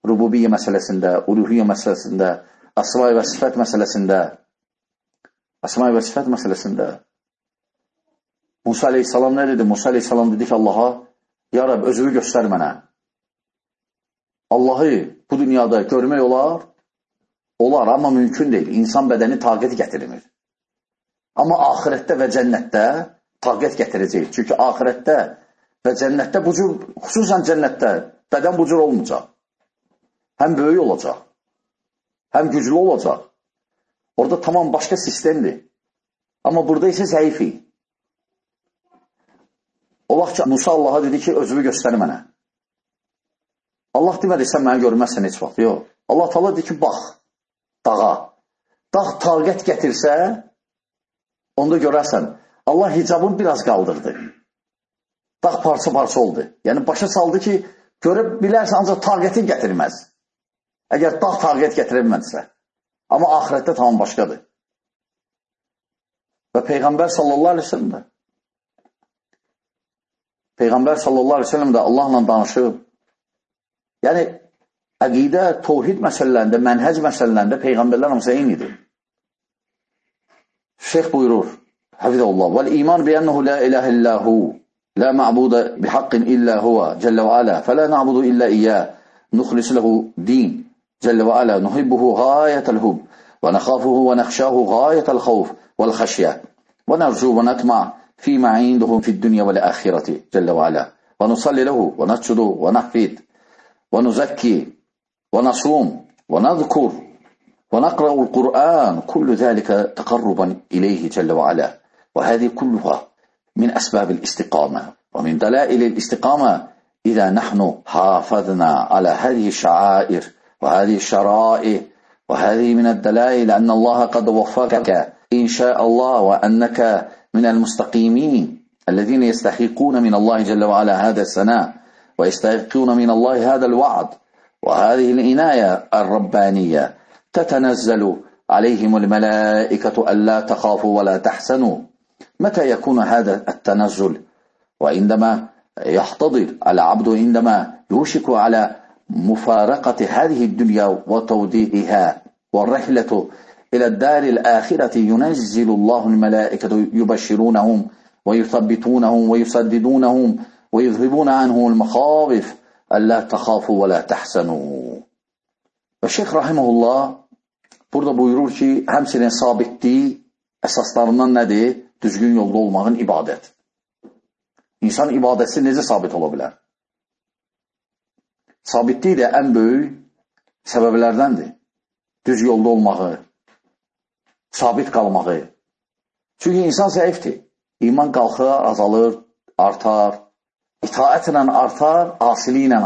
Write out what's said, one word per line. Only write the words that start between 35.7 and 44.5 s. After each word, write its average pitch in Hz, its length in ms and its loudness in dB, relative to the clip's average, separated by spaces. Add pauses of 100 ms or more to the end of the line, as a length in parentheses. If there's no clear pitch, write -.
Amma 143 240 0
burada 160 200 2
isə 180 180 -2
zəifi. 156 440 0 (2500)
O 147 100 2
vaxt 175 180 -2
ki, - 120 0
Musa 135 240 0
Allaha 147 300 2
dedi 143 180 -2
ki, - 160 -2
"Özünü 139 320 -2
göstər - 340 -2
mənə." 76 160 -4 (1800)
Allah 175 280 2
demədi, 175 220 0
"Sən 139 180 -2